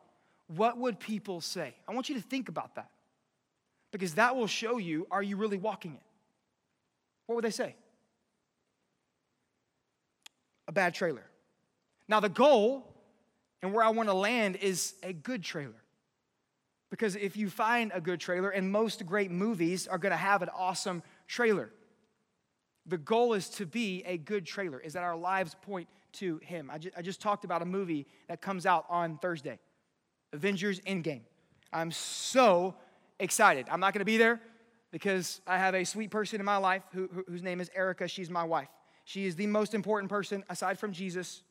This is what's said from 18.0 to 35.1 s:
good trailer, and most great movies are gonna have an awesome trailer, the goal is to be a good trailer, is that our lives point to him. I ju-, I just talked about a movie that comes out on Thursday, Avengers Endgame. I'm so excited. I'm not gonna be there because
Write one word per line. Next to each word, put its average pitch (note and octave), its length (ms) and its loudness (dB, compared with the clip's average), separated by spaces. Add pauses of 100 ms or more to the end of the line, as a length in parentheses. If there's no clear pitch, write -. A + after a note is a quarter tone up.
good F3 180 -2
trailer, F#3 300 -2
and F#3+ 200 0
most G#3 360 0
great G3 240 0
movies F3+ 580 0
are F#3+ 80 -2
gonna F3+ 220 0
have F#3+ 240 4
an F3 80 -4
awesome F3+ 520 -4 (240)
trailer, G3+ 460 2 (1160)
the E3+ 100 -2
goal A3+ 340 2
is G3 160 0
to - 180 -8
be F#3+ 400 -4
a F3+ 100 -4
good F3+ 300 -4
trailer, E3+ 320 -6
is D#3 140 -14
that F3+ 100 -6
our F3 140 -2
lives F3+ 460 0
point F#3 260 -8 (240)
to E3+ 260 -4
him. D3+ 320 -12
I D3+ 80 -10
ju-, E3+ 180 -12
I F3 60 -10
just F3+ 180 -8
talked G#3 240 0
about F3 160 0
a E3+ 40 -4
movie F3 420 -2 (220)
that E3 120 -8
comes F#3+ 260 -4
out F3 220 4
on E3+ 300 0
Thursday, D3 400 -4 (760)
Avengers F#3 500 0
Endgame. D#3 400 -4 (500)
I'm E3 180 -2
so F#3 840 4 (420)
excited. E3+ 500 6
I'm E3 120 -2
not F#3+ 120 4
gonna G3+ 120 0
be A3 120 4
there A3+ 240 6 (520)
because F#3 520 -2